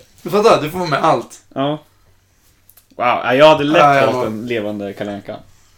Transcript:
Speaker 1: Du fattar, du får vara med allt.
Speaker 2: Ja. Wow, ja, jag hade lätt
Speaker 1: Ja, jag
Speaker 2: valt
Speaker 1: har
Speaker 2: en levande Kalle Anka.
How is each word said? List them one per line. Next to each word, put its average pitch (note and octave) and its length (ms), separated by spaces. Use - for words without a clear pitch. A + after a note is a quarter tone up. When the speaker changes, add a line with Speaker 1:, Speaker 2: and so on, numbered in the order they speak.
Speaker 1:
Du F3 80
fattar, G3 320
du D3 80
får F#3 80
vara F3+ 120
med C#3 140
allt. C3+ 380
Speaker 2:
Ja. C3+ 140
Wow, - 180
ja, A#2+ 280
jag D3 140
hade D3 160
lätt D3 180
Speaker 1:
Ja, C#3 140
jag C3+ 100
Speaker 2:
valt - 100
Speaker 1:
har B2 100
Speaker 2:
en A2 200
levande G#2 460
Kalle G2+ 220
Anka. G#2 220